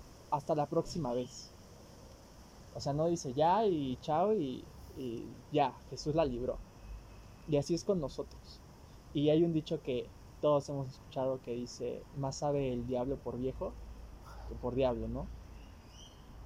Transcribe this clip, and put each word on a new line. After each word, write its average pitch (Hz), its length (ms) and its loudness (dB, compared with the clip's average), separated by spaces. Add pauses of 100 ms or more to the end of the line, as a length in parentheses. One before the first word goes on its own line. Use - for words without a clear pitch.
(300)
"hasta 147 240 2
la 147 120 4
próxima 160 460 0
vez". - 380 -2 (1200)
O 127 60 -6
sea, 139 120 -2
no 156 140 2
dice 165 260 0
"ya 175 340 6
y 143 360 2
chao" 180 320 4
y, 139 280 0 (340)
y 120 280 -6 (280)
ya, 143 220 4 (160)
Jesús 139 240 -2
la 160 100 6
libró. 123 340 -2 (920)
Y 147 80 4
así 143 180 4
es 165 100 0
con 190 160 4
nosotros. - 600 -8 (540)
Y 147 160 6
hay 160 120 8
un 170 100 6
dicho 156 300 0
que 123 240 -2 (340)
todos 147 280 6
hemos 139 200 -2
escuchado 131 560 -2
que 123 80 -4
dice, 120 500 -4 (140)
"Más 139 200 -2
sabe 143 360 2
el 120 140 -2
diablo 127 300 0
por 120 220 -4
viejo 131 340 -2 (760)
que 120 60 -6
por 120 200 -4
diablo", 120 340 2
¿no? 123 180 -4 (1200)